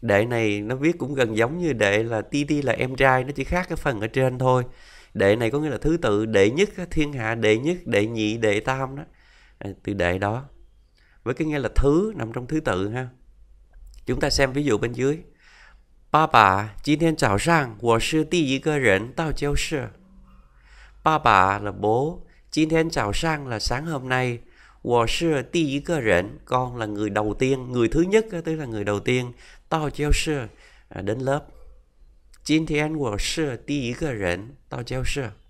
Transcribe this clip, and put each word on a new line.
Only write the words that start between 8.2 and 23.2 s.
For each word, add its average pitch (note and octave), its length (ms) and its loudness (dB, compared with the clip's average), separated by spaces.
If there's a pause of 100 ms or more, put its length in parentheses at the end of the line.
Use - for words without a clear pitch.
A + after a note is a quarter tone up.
đệ G#2+ 220 2
tam C3 360 -4
đó. D3+ 80 -12 (540)
À, G2+ 120 -12 (140)
từ G#2 100 -4
đệ F2+ 240 0
đó. G#2+ 280 -4 (760)
Với B2 100 -4
cái D#3 140 -4
nghĩa D3+ 120 -2
là A#2+ 160 -2
thứ, E3+ 400 4
nằm A#2 180 -6
trong B2 140 -8
thứ D#3 120 -2
tự G2+ 300 -2
ha. B2 200 -6 (960)
Chúng B2 140 -2
ta D3 100 0
xem C3+ 240 2
ví D3 100 -2
dụ B2 140 2
bên A#2+ 160 -2
dưới. C#3 300 -2 (880)
"Ba D#3 160 4
bà, G#2 420 6 (120)
今 D3 160 0
天 D#3+ 180 2
早 G#2+ 220 2
上 C3 440 0
我 A2+ 180 4
是 D#3 260 0
第 D#3 260 0
一 C3+ 60 0
个 D3 220 -2
人 A2+ 340 2
到 D#3+ 180 -2
教 C#3+ 220 -2
室." C3+ 380 -4 (1120)
Ba D#3 160 2
bà G2 400 4
là G2+ 120 -6
bố, A2+ 540 -2 (240)
今 D#3 180 0
天 D#3+ 220 2
早 A#2 220 -2
上 D3 360 -2